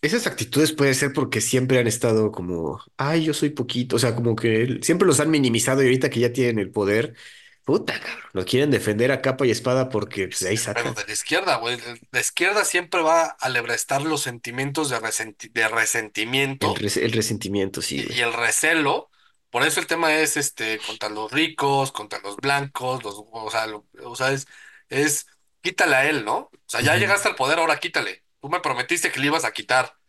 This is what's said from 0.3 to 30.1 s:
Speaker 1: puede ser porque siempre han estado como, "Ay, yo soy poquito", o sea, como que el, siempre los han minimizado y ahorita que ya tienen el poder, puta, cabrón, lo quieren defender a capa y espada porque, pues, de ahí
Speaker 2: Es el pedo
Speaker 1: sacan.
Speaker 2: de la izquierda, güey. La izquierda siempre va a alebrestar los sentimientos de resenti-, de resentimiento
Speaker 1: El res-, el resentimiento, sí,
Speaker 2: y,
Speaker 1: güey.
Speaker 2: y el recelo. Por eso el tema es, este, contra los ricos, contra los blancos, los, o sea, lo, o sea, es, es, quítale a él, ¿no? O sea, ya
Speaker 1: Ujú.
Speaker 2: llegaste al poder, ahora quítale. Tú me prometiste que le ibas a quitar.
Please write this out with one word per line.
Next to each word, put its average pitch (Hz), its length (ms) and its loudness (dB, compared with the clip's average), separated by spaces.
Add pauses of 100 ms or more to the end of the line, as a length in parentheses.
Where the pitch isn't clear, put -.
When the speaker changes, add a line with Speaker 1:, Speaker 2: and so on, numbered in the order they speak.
Speaker 1:
puede 139 220 4
ser 135 200 0
porque 123 280 0
siempre 131 380 2
han 120 80 2
estado 110 440 2
como, 85 480 -4 (180)
"Ay, 156 260 2
yo 151 100 0
soy 147 160 0
poquito", 123 460 -2
o - 40 2
sea, 120 160 2
como 117 200 0
que 113 260 2
el, 127 220 -2
siempre 175 240 4
los 147 120 4
han 151 100 2
minimizado 131 520 2
y 131 40 6
ahorita 131 240 4
que 117 100 -2
ya 120 120 2
tienen 120 280 2
el 92 120 -2
poder, 107 440 0 (480)
puta, - 360 0
cabrón, - 240 -12 (100)
lo 92 120 -2
quieren 143 240 2
defender 110 420 2
a 131 100 -2
capa 131 240 0
y 120 60 6
espada 131 380 0
porque, 98 380 -4
pues, - 120 -6
de 92 100 -2
ahí 107 60 2
Speaker 2:
Es 107 60 -2
el - 80 -6
pedo 120 220 -4
Speaker 1:
sacan. - 20 -8
Speaker 2:
de 104 120 -8
la 104 60 -10
izquierda, 160 440 0
güey. 120 220 -4 (320)
La - 100 0
izquierda 190 440 0
siempre 175 380 0
va 165 220 4
a 160 160 -6
alebrestar 120 640 -2
los 156 200 -2
sentimientos 135 680 -4
de 120 100 -2
resenti-, 110 500 -6
de 113 180 2
resentimiento 117 960 0
Speaker 1:
El - 100 0
res-, 104 200 -2
el 113 160 0
resentimiento, 101 680 -2
sí, 71 180 -4
Speaker 2:
y, - 40 -4
Speaker 1:
güey. - 140 -4
Speaker 2:
y - 20 0
el 117 120 0
recelo. 147 800 0 (400)
Por 120 140 0
eso 156 160 2
el 165 60 -6
tema 160 280 2
es, 156 220 2
este, 117 440 -4
contra 107 280 -8
los 107 240 -6
ricos, 139 600 0
contra - 280 -10
los 101 160 -10
blancos, 135 680 -2
los, 135 140 -10 (160)
o 110 180 -8
sea, 110 160 -2
lo, 107 200 -12 (180)
o 120 120 -14
sea, 131 160 0
es, 139 140 -4 (420)
es, 147 380 0 (340)
quítale 175 360 2
a 139 120 4
él, 143 160 0
¿no? 113 140 0
O 277 140 -10 (140)
sea, 117 160 -4
ya 151 140 4
Speaker 1:
Ujú. - 0 -
Speaker 2:
llegaste 196 320 2
al - 80 -2
poder, 143 220 2
ahora 165 220 2
quítale. 135 440 -4 (160)
Tú 139 80 -12
me 175 120 0
prometiste 139 500 -2
que - 100 -8
le 139 60 2
ibas 147 180 2
a 110 80 0
quitar. 123 440 0 (120)